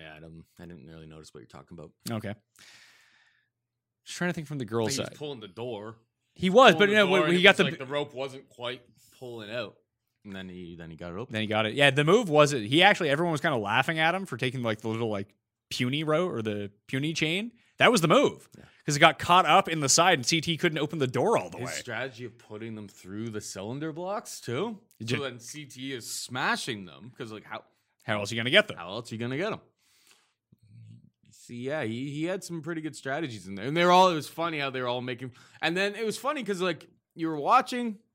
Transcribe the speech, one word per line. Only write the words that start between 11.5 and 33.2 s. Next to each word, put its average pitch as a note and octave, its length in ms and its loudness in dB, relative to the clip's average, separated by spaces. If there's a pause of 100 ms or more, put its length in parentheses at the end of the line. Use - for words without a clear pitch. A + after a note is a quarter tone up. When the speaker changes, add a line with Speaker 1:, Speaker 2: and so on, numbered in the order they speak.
Speaker 2:
it. G#2+ 80 -2
Yeah, C#3 160 4
the C3+ 140 0
move F#3+ 260 4
was, D3 220 6
he C3 320 2
actually, G3 260 4
everyone E3 220 0
was D3+ 100 -2
kinda D3+ 160 0
laughing A#2 420 0
at D#3+ 140 2
him F#3+ 120 -4
for C3 120 -10
taking, B2 240 -4
like, A2 200 -2
the A2+ 80 -6
little, A2+ 200 -2
like, G2+ 240 -6 (360)
puny C3 340 -2
rope D#3 280 0
or A#2+ 100 -6
the G#2 300 -6 (160)
puny C#3+ 260 -4
chain. F3 380 -2 (280)
That E3 120 8
was A3+ 100 4
the E3 60 2
move. A#3+ 500 2
Speaker 1:
Yeah. - 60 -20 (220)
Speaker 2:
'Cause D3 100 -2
it C#3+ 40 -2
got D#3+ 200 8
caught F3+ 260 6
up E3+ 220 6
in E3 140 -2
the C#3 80 0
side F3 280 6
and B2 80 -4
C E3 140 0
T E3 180 -4
couldn't D#3 200 0
open D3 220 -4
the C3 80 0
door D3 300 0
all F#2 120 -4
the E2+ 80 -14
Speaker 1:
His B2 100 -8
Speaker 2:
way. D#2+ 80 -8
Speaker 1:
strategy A#2+ 480 -10
of A#2+ 140 -16
putting A2 380 -12
them G#2 120 -14
through G#2 420 -10
the G#2 120 -8
cylinder B2+ 500 -8
blocks, F#3 480 -10
too. F#3+ 400 -6 (180)
Speaker 2:
He A2+ 80 -12
Speaker 1:
So B2 120 -2
Speaker 2:
did. C#3 60 -6
Speaker 1:
then B2 160 -10
C D3 260 -16
T C3 280 -12
is A#2 160 -10
smashing B2+ 760 -6
them E2+ 320 -20
'cause, A#2 140 -12
like, G#2 120 -14
how A2 200 -14 (420)
Speaker 2:
How G#2+ 140 0
else G#2 120 -6
are A#2 40 -4
you A#2 40 -4
gonna A#2 120 -2
get G3+ 180 4
them? E2 80 -10
Speaker 1:
How F2 160 -12
else A#2 180 -10
are A#2+ 40 -8
you G#2+ 40 -8
gonna A#2+ 180 -4
get G3+ 140 -4
'em? - 80 -8 (1700)
See, - 260 -18
yeah, C3+ 260 -4
he, A#2+ 260 -6
he D3 140 -6
had F3+ 200 -6
some E3+ 180 -10
pretty D#3+ 200 -8
good D#3 140 -10
strategies C3+ 520 -6